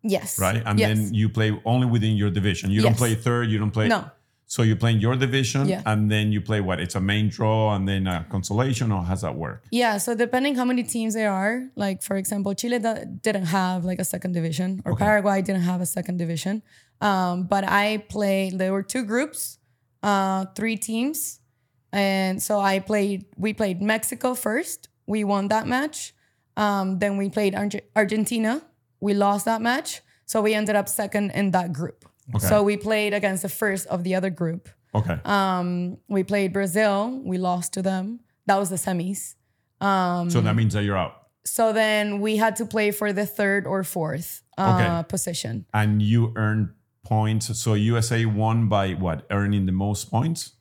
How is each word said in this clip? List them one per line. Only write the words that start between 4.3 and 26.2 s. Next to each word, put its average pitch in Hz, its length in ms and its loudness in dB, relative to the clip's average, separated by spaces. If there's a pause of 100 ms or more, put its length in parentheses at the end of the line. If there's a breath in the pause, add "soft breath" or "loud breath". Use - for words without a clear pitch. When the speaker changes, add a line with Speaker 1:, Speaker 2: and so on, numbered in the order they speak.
Speaker 2:
So - 140 0
you 110 140 4
play 117 160 2
in 110 80 4
your 123 160 2
division, 135 500 2
Speaker 1:
Yeah. 190 180 0
Speaker 2:
and 107 240 2
then 107 220 2
you 104 80 2
play 104 220 -2
what? 92 180 -2
It's 87 160 -6
a 95 60 0
main 104 260 2
draw 110 480 2
and 95 100 -2
then 95 220 0
a 85 220 -2
consolation, 113 640 0
or 92 100 -2
how's 92 160 -2
that 80 160 -4
work? 76 360 -8
Speaker 1:
Yeah, 226 260 2
so 233 180 -2
depending 247 400 0
how 254 80 0
many 247 200 0
teams 226 320 -2
there 220 140 0
are, 214 460 -2
like, 196 260 -2
for - 140 -4
example, 196 380 -2
Chile 240 260 -2
do-, 220 240 -2 (180)
didn't 190 260 0
have, 185 360 0
like, 180 160 -2
a 185 60 -2
second 185 260 -4
division, 175 540 -2
or - 80 0
Speaker 2:
Okay. - 100 0
Speaker 1:
Paraguay 202 380 4
didn't 185 220 0
have 180 180 0
a 175 40 -2
second 180 300 -4
division. 175 480 -4 (380 soft breath)
Um, 185 420 2
but 196 240 0
I 208 300 4 (100)
played, 190 500 0
there 185 140 0
were 196 120 -2
two 254 200 -4
groups, 240 560 -4 (420)
uh, 190 440 2 (100)
three 220 220 -2
teams. 240 640 -4 (500)
And 190 500 0
so 208 200 0
I 196 180 2
played, 196 460 -2 (100)
we 214 180 -2
played 190 280 -2
Mexico 226 520 -2
first. 240 540 -4 (200)
We 208 180 0
won 202 240 0
that 220 180 0
match. 269 460 -4 (420)